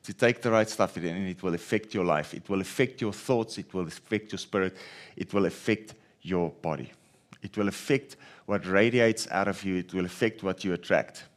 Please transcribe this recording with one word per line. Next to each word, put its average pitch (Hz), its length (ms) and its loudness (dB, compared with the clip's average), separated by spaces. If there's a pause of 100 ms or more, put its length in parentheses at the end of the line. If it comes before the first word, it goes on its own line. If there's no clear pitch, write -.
to 107 100 -12
take 120 300 2
the 120 80 2
right 110 180 6
stuff, 95 280 0
and 87 320 -4
it 90 140 -8
will 87 120 0
affect - 400 -2
your 95 100 2
life. 78 300 0
It - 140 -14
will 98 120 0
affect - 400 -2
your 104 120 -2
thoughts. 113 460 -2
It - 140 -14
will 92 140 -2
affect - 460 -6
your 98 60 -8
spirit. 95 380 -2 (400)
It - 160 -8
will 104 140 4
affect - 480 -2 (280)
your 87 280 0 (120)
body. 73 300 -4 (500)
It - 140 -10
will 101 120 2
affect - 480 -2 (280)
what 98 220 -2
radiates 113 640 4
out 98 180 2
of 98 160 -4
you. 95 120 0
It 90 180 -4
will 92 100 0
affect 110 380 -2
what 95 220 -4
you 92 100 0
attract. - 500 0 (120)